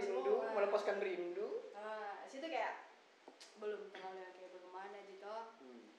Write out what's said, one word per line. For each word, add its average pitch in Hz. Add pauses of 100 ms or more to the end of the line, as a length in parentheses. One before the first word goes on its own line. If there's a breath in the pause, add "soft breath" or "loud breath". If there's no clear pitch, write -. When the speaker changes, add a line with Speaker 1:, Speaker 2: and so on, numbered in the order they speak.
Speaker 1:
rindu, 196
Speaker 2:
mau, 233
ah. -
Speaker 1:
melepaskan 202
rindu. 180 (260)
Speaker 2:
Ah, 208 (140)
situ 262
kayak 233 (840)
belum 208
terlalu 190
yang 185
kayak 185
bagaimana 185 (100)
gitu. 196 (240)
Speaker 1:
Hmm. 220 (180)